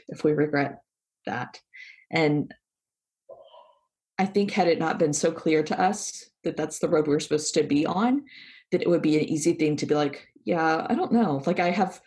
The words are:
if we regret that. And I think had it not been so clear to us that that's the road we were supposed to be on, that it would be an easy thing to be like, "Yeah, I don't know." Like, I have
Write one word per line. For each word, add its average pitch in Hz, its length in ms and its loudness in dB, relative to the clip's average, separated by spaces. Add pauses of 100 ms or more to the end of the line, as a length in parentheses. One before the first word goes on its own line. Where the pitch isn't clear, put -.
if - 160 -8
we 151 80 4
regret 147 460 0 (480)
that. - 340 -8 (500)
And 147 420 0 (1700)
I 190 80 0
think 202 260 0
had 180 160 2
it 165 100 2
not 160 200 -2
been 151 140 2
so 165 200 0
clear 156 320 0
to - 160 -4
us - 500 -4 (140)
that - 120 -4
that's 151 220 -6
the 160 100 -2
road 156 180 2
we 147 80 2
were 151 60 0
supposed 151 340 -2
to 156 80 4
be 147 220 2
on, 226 400 0 (480)
that 180 100 0
it - 60 0
would 165 140 2
be 151 160 2
an 151 60 2
easy 160 300 0
thing 156 220 0
to 143 100 -4
be 143 80 0
like, 147 320 -2 (180)
"Yeah, 160 440 0
I 233 60 0
don't 359 180 -2
know." 170 340 2
Like, 175 140 0
I 175 100 2
have 185 360 -2